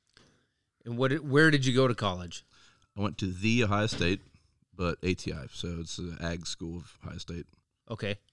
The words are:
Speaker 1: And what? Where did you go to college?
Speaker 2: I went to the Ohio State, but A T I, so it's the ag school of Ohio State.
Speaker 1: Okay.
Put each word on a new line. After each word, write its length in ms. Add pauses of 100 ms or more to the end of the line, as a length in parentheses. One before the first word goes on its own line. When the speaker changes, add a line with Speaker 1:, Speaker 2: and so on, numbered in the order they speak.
(840)
Speaker 1:
And 120
what? 140 (120)
Where 280
did 140
you 100
go 120
to 80
college? 500 (520)
Speaker 2:
I 40
went 180
to 120
the 320
Ohio 240
State, 340 (540)
but 280
A 100
T 200
I, 200
so 280
it's 160
the 240
ag 260
school 300
of 280
Ohio 120
State. 280 (440)
Speaker 1:
Okay. 280 (160)